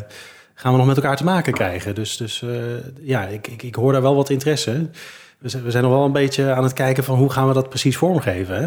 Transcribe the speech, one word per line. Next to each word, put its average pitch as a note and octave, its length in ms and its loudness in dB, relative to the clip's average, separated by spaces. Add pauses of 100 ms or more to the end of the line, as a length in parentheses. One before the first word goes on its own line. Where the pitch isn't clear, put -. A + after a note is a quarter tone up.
(540)
gaan - 180 -2
we B2+ 60 6
nog B2+ 100 6
met C3+ 100 4
elkaar C#3 200 0
te C#3 60 -6
maken F3 300 0
krijgen." F#2+ 420 -4
Dus, G#2+ 220 -6
dus, A2 240 -8
eh, A#2+ 80 -8 (520)
ja, B2+ 240 -2
ik, G#2 220 -10
ik, A#2 160 -14
ik A#2 120 -10
hoor B2+ 160 2
daar C3+ 100 2
wel C3+ 140 4
wat C#3 140 2
interesse. C#3 600 -2 (480)
We B2+ 120 -10
zijn, B2 140 -8
we A#2+ 80 -4
zijn B2 120 2
nog B2+ 80 4
wel C#3 140 4
een C#3 60 2
beetje C#3 420 2
aan C3 100 2
het B2+ 100 2
kijken C3 300 0
van: C3 140 0
"Hoe C3+ 120 6
gaan C3+ 180 2
we C3+ 60 4
dat C3 160 2
precies B2+ 280 0
vormgeven, F#2+ 580 0
hè?" G#2+ 120 -2